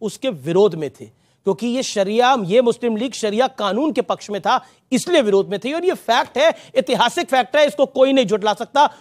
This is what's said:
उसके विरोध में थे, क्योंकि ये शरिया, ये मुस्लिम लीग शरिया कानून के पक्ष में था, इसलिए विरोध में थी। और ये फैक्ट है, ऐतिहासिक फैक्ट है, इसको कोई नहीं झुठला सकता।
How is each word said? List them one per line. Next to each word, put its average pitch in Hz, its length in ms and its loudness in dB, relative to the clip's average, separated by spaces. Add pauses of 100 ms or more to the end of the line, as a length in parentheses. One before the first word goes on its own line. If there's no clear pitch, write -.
उसके 226 280 -6
विरोध 175 460 0
में 156 140 -6
थे, - 160 -20 (380)
क्योंकि 196 240 -4
ये 240 160 -4
शरिया, 226 560 0
ये 202 220 2
मुस्लिम 226 360 0
लीग 233 160 -6
शरिया 220 340 -2
कानून 226 440 -2
के 233 100 -4
पक्ष - 280 -6
में 202 120 -6
था, - 240 -2 (260)
इसलिए 302 300 2
विरोध 196 280 2
में 196 100 -6
थी। 262 140 -6
और 339 120 -4
ये 359 80 0
फैक्ट 247 440 -2
है, 311 180 2 (200)
ऐतिहासिक 240 520 0
फैक्ट 254 280 -2
है, 294 120 4
इसको 277 180 0
कोई 269 280 2
नहीं 262 120 4
झुठला 208 280 0
सकता। 262 340 2 (140)